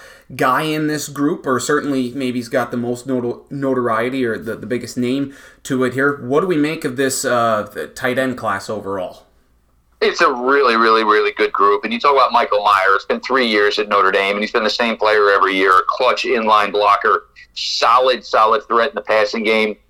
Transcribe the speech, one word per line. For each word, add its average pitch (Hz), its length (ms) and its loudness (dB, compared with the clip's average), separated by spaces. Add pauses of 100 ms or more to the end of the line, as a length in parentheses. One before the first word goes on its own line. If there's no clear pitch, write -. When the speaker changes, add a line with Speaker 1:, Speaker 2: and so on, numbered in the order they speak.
(340)
Speaker 1:
guy 131 280 0
in 156 240 -4
this 151 220 -6
group, 143 380 -4
or 127 120 0
certainly 135 520 -2
maybe 127 300 -4
he's 113 100 -12
got 123 200 -2
the 127 60 -6
most 120 300 -6
noto-, 123 420 -4
notoriety 127 720 -2
or 113 140 -2
the, 107 180 -8
the - 120 -12
biggest 117 320 -6
name 135 360 -2 (280)
to 131 220 -2
it 123 100 -2
here. 139 220 0
What 127 260 0
do 190 40 -2
we 175 120 0
make 156 260 -2
of 127 140 -6
this, 135 260 -2
uh, 117 480 0
the 78 140 -8
tight 127 320 -4
end 127 180 -2
class 104 320 -6
overall? 95 540 -8 (800)
Speaker 2:
It's 185 180 0
a 165 100 4
really, 127 460 2
really, 113 280 4
really 104 280 2
good 107 220 0
group. 202 300 2
And 110 80 -4
you 120 60 -4
talk 147 140 2
about 127 180 4
Michael 110 320 2
Mayer. 98 340 4
It's - 100 -6
been 117 140 -2
three 127 260 -2
years 104 320 2
at 104 100 -4
Notre 98 240 2
Dame, 98 220 0
and 101 80 -2
he's 107 100 -6
been 117 100 0
the 107 60 0
same 113 300 -2
player 107 320 4
every 95 240 2
year, 95 160 2
a 92 180 6
clutch - 360 0
inline 107 460 2
blocker, 101 580 0 (260)
solid, 123 680 2
solid 110 460 2
threat 113 220 0
in 107 40 -14
the 101 60 -6
passing 110 420 0
game. 107 320 0 (160)